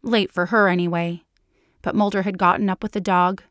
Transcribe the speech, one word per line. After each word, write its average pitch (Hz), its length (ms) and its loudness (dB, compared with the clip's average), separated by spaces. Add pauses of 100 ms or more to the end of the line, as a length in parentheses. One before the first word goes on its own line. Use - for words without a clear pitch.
Late 226 320 0
for 180 140 -2
her, 214 200 4
anyway. 170 560 -2 (580)
But - 140 -4
Mulder 202 280 0
had 190 140 -4
gotten 196 320 2
up 185 140 -4
with 214 80 -8
the 214 80 -4
dog 185 520 0